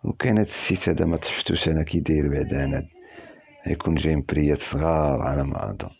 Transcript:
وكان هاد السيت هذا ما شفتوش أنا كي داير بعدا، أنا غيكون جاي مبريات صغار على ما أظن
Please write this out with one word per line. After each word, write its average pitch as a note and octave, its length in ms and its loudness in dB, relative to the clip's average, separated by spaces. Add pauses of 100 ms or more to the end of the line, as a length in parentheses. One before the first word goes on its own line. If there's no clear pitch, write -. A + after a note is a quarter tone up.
وكان - 340 0
هاد G#2+ 80 4
السيت - 440 -2
هذا D#2+ 160 2
ما E2 180 2
شفتوش - 460 -2
أنا D#2+ 140 2
كي E2 160 0
داير D2+ 280 2
بعدا، C#2 360 0
أنا - 240 -2 (800)
غيكون E2 280 0
جاي D#2+ 200 2
مبريات D2 460 2
صغار D2+ 600 2
على C#2 220 0
ما G#1 260 -4
أظن G1+ 200 -8 (100)